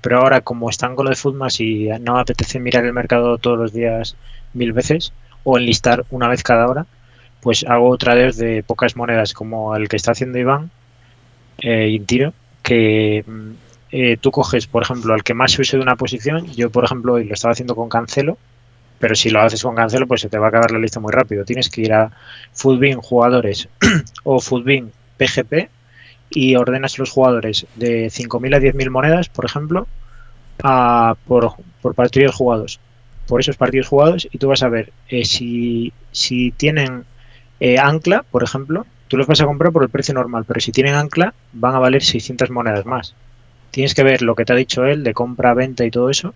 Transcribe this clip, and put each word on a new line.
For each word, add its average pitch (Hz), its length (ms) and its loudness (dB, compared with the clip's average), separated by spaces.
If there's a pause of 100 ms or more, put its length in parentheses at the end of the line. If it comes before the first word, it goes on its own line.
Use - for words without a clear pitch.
Pero 123 180 2
ahora, 131 220 6
como 117 280 -6
están 123 260 -6
con 139 100 -2
lo 135 40 0
de 131 60 0
Footmas 135 460 -4
y 107 260 -2 (140)
no 120 140 -2
me 127 40 2
apetece - 400 -4
mirar 123 260 0
el 120 80 -2
mercado 120 440 0
todos 120 200 -2
los 113 160 -4
días 113 440 -4 (360)
mil 120 200 -4
veces 139 400 -2 (320)
o 131 120 4
enlistar 120 540 0
una 123 160 -2
vez 123 160 -2
cada 120 240 4
hora, 139 180 -4 (560)
pues 120 260 0
hago 123 300 4
tradeos 123 400 4
de 113 260 -2
pocas - 320 -2
monedas, 117 380 -2
como 110 420 -6
el 107 140 -2
que 110 80 -2
está 117 140 -2
haciendo 127 260 -4
Iván, 139 320 0 (880)
eh, 110 300 0
Intiro, 120 440 -2 (300)
que, 107 600 2
mm, 110 260 -14 (400)
eh, 123 260 0
tú 202 140 0
coges, 131 360 -2
por 117 160 -2
ejemplo, 113 300 -2
al 104 100 0
que - 120 -4
más 131 160 0
se 143 100 0
use 135 160 0
de 131 60 0
una 127 120 2
posición. 131 580 -4
Yo, 120 180 -2
por 120 140 2
ejemplo, 123 280 -2
hoy 117 120 0
lo 104 100 -8
estaba 117 160 0
haciendo 123 240 -4
con 117 140 -8
Cancelo, 139 480 -2 (640)
pero 113 160 0
si - 140 0
lo 107 120 4
haces 110 200 2
con 120 140 -4
Cancelo, 113 320 0
pues 120 140 0
se 104 80 -8
te 110 100 -4
va 107 80 2
a - 20 4
acabar 113 220 4
la 113 80 -2
lista 113 200 -4
muy 107 120 -6
rápido. 110 340 0
Tienes 123 240 -4
que 117 120 -6
ir 110 120 0
a 110 180 2 (420)
Footbin 131 460 2
jugadores 120 680 0 (100)
<clears throat> 180 440 0
o 135 160 2
Footbin 123 520 -2 (260)
P 135 80 2
G - 200 -2
P 165 240 -2 (640)
y 131 240 2
ordenas 127 420 0
los 135 140 -6
jugadores 120 640 0
de 113 340 -2
cinco 120 300 -6
mil 135 160 0
a 143 40 6
diez 135 140 4
mil 131 160 -2
monedas, 151 400 2
por 117 160 -8
ejemplo, 156 420 -4 (760)
a, 120 520 4 (120)
por, 117 260 2 (300)
por 123 100 -2
partidos 127 400 4
jugados, 113 460 -2 (480)
por 123 120 2
esos 135 160 -2
partidos 127 320 0
jugados, 160 440 4
y 127 80 -12
tú 139 80 0
vas 131 160 2
a 123 60 0
ver, 113 220 -4 (160)
eh, 123 160 -4
si, 117 680 -4 (180)
si 123 400 -2
tienen, 147 540 -2 (540)
eh, 123 180 4
ancla, 156 460 2
por - 200 -2
ejemplo, 139 420 -6 (220)
tú 127 100 -2
los 143 100 0
vas 147 120 4
a 143 60 4
comprar 147 260 2
por 160 120 4
el 123 60 0
precio 135 260 -4
normal, 120 300 -4
pero 113 140 -4
si 117 120 -4
tienen 143 240 2
ancla, 160 380 0 (200)
van 123 220 0
a 131 40 4
valer 131 240 4
seiscientas 123 460 -2
monedas 113 360 -2
más. 120 280 -6 (580)
Tienes 135 220 -2
que 143 100 4
ver 131 180 4
lo 117 140 2
que 117 100 -2
te 127 80 2
ha 123 40 4
dicho 127 280 0
él 147 180 0
de 113 100 -2
compra, 123 400 0
venta 127 320 0
y 113 60 -2
todo 123 180 0
eso 170 260 -4